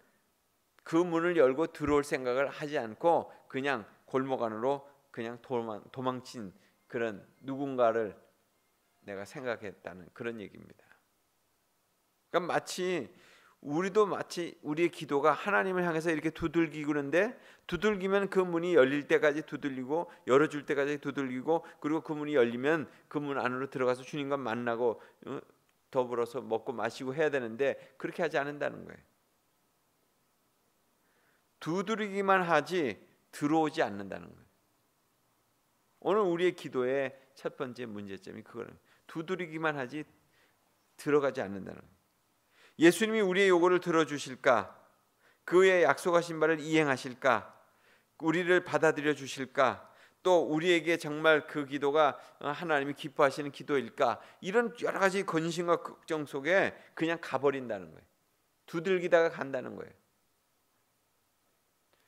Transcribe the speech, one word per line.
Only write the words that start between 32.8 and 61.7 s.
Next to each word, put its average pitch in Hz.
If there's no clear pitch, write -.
들어오지 156
않는다는 98
거예요. 82
오늘 196
우리의 175
기도의 131
첫 -
번째 123
문제점이 104
그거는 -
두드리기만 160
하지 139
들어가지 139
않는다는 95
거예요. -
예수님이 214
우리의 190
요구를 180
들어주실까? 139
그의 185
약속하신 165
바를 156
이행하실까? 139
우리를 170
받아들여 147
주실까? 131
또 180
우리에게 160
정말 151
그 147
기도가, 143
어, -
하나님이 143
기뻐하시는 143
기도일까? 127
이런 220
여러 -
가지 190
근심과 165
걱정 -
속에 147
그냥 165
가버린다는 123
거예요. 87
두들기다가 170
간다는 127
거예요. -